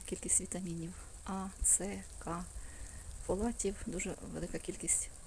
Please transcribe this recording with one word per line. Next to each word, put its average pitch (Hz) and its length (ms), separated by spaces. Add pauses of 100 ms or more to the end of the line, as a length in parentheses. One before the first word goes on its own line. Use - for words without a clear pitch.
кількість - 360
вітамінів 175 520 (320)
А, 190 220 (160)
С, 190 400 (160)
К, 170 260 (800)
фолатів, 202 500 (100)
дуже 180 300 (180)
велика 160 260
кількість - 500 (180)